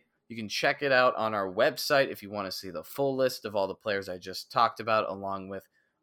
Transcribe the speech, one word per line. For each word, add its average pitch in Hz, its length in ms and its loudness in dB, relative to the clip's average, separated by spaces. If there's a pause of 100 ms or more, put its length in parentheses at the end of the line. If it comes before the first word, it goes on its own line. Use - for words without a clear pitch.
(280)
You 113 80 -12
can 110 120 -8
check 143 340 0
it 139 80 2
out 127 240 6
on 110 200 0
our 98 140 0
website 135 600 2
if 101 120 -10
you 98 100 -12
wanna 101 200 -4
see 95 200 -10
the 87 120 -8
full 139 320 -2
list 131 300 0
of 107 100 -8
all 98 140 2
the 92 80 -6
players 98 320 -4
I 92 100 -8
just 92 320 -12
talked 117 300 2
about, 110 280 2
along 98 420 -6
with, 98 180 -12 (340)